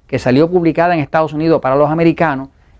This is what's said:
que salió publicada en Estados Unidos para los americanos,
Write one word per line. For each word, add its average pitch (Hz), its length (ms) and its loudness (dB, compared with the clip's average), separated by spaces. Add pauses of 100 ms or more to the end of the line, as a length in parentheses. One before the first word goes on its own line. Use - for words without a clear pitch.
que 135 100 -4
salió 135 320 2
publicada 170 460 0
en 160 40 -2
Estados 151 340 -2
Unidos 156 280 0
para 131 140 0
los 147 160 2
americanos, 160 580 0 (300)